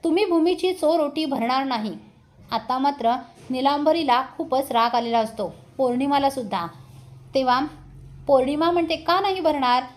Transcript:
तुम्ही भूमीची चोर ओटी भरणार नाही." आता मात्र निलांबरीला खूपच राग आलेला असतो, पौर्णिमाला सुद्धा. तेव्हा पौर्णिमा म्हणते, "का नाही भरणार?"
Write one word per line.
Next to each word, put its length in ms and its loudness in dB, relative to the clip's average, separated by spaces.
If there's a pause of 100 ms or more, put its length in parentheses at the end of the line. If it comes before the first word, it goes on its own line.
तुम्ही 220 2
भूमीची 480 0
चोर 260 0
ओटी 260 -2
भरणार 380 -2
नाही." 340 -4 (540)
आता 260 -4
मात्र 380 0 (340)
निलांबरीला 720 2 (140)
खूपच 340 -2
राग 240 2
आलेला 240 0
असतो, 360 -4 (220)
पौर्णिमाला 520 2
सुद्धा. 380 -6 (680)
तेव्हा 260 4 (640)
पौर्णिमा 440 4
म्हणते, 240 0
"का 240 0
नाही 200 0
भरणार?" 440 2 (140)